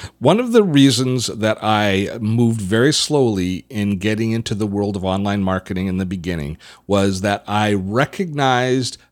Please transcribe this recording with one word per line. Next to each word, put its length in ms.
One 220
of 120
the 100
reasons 640
that 360
I 580
moved 400
very 320
slowly 760
in 300
getting 340
into 220
the 120
world 300
of 80
online 380
marketing 440
in 120
the 80
beginning 520
was 360
that 240
I 260
recognized 1300